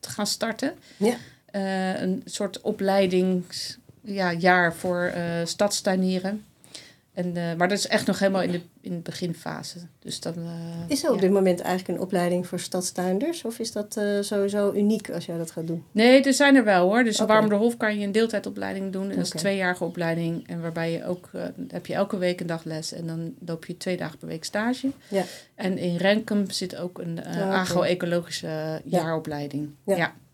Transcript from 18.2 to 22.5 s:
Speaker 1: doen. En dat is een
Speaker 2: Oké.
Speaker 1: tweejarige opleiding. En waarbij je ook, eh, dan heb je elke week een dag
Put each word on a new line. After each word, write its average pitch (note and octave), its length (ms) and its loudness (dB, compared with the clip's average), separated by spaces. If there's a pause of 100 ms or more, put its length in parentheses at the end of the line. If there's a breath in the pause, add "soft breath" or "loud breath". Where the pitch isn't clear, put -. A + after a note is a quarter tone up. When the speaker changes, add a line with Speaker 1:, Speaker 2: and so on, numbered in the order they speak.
Speaker 1:
doen. F#3+ 100 -4
En G3 60 -4
dat F#3+ 100 -4
is F3+ 60 0
een - 80 -6
Speaker 2:
Oké. E3 60 -6
Speaker 1:
tweejarige F3+ 460 0
opleiding. E3+ 640 -2
En E3+ 120 -8
waarbij E3 320 -4
je E3 140 -6
ook, F3 260 -6
eh, F3+ 100 -8 (140)
dan F3 120 -10
heb - 180 -10
je D3+ 80 -6
elke G3+ 240 -2
week F3+ 220 0
een F3 60 -6
dag E3 180 -6